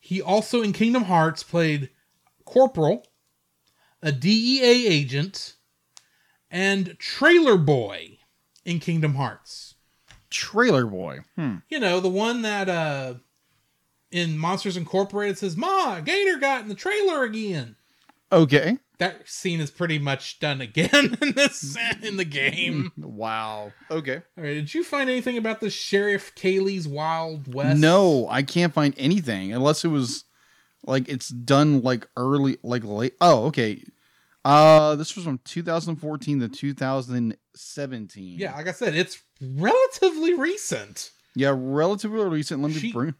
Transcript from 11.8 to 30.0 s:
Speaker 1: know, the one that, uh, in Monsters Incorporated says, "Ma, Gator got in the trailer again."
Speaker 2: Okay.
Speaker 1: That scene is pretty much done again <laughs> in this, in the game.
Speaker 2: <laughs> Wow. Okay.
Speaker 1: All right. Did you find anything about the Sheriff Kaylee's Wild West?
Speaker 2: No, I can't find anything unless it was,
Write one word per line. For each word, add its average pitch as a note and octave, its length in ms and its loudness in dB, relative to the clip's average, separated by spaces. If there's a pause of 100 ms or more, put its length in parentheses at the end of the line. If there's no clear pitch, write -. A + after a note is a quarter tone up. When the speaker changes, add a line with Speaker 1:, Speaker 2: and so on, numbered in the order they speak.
Speaker 1:
know, F#3 200 0
the F#3 80 0
one A3 340 -2
that, G3+ 280 -4
uh, C#3+ 440 -4 (960)
in E3 280 -4
Monsters F#3 400 -4
Incorporated G3 580 -2
says, F#3+ 200 -6
"Ma, C4 440 -2
Gator F#4 380 0
got C4+ 240 -2
in G#3+ 60 -14
the G#3 60 -8
trailer F#4 500 -2
again." G3 520 -8 (560)
Speaker 2:
Okay. E3 460 4 (200)
Speaker 1:
That F3+ 280 -6
scene E3+ 340 -6
is D3 100 -4
pretty E3+ 280 -4
much C#3 420 -6
done C#3+ 200 -4
again G3 580 2
<laughs> - 40 -2
in D4 100 0
this, D#3+ 420 -2 (280)
in G#3+ 160 -8
the F#3 60 -2
game. D3+ 680 -2
Speaker 2:
<laughs> - 40 -18
Wow. A2 760 -8 (180)
Okay. D3 260 -6 (200)
Speaker 1:
All E3+ 80 -14
right. D3 100 -6
Did D3+ 200 -8
you E4 100 -4
find C#4 260 -4
anything B3 280 -4
about A3 220 -4
the G#3+ 100 -4
Sheriff G3+ 640 -2
Kaylee's F#3+ 540 -2
Wild D#3 640 -6
West? C#3+ 280 2
Speaker 2:
No, D#3+ 480 6
I B2+ 140 0
can't F3 300 0
find D3 260 2
anything B2+ 540 0
unless C#3 320 2
it F3 40 2
was, C#3 360 -2 (640)